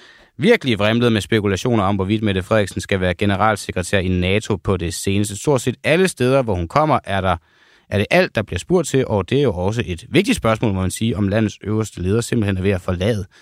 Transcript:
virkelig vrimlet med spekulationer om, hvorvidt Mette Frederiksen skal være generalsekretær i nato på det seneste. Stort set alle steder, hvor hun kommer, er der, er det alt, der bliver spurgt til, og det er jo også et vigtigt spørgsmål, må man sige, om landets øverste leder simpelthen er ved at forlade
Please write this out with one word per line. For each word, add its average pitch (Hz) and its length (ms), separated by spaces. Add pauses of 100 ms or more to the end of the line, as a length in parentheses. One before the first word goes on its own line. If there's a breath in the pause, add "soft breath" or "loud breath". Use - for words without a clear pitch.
(360 loud breath)
virkelig 139 420
vrimlet 113 320
med 107 100
spekulationer 104 640
om, 98 120
hvorvidt 104 280
Mette 95 200
Frederiksen 101 380
skal 98 180
være 90 140
generalsekretær 101 880
i 92 80
nato 92 480
på 92 220
det 85 160
seneste. 101 440
Stort 139 240
set 123 220
alle 170 240
steder, 131 360
hvor 107 120
hun 90 120
kommer, 143 360
er 98 180
der, 90 160 (520 soft breath)
er 104 80
det 101 140
alt, 180 240
der 165 60
bliver - 180
spurgt 170 280
til, 131 200
og 98 220
det 123 80
er 143 60
jo 113 100
også 101 320
et 87 240
vigtigt 202 280
spørgsmål, 110 360
må 92 80
man 92 100
sige, 113 260
om 101 100
landets 104 360
øverste 107 380
leder 98 200
simpelthen 101 360
er 92 40
ved 98 100
at 90 100
forlade 95 440 (160 loud breath)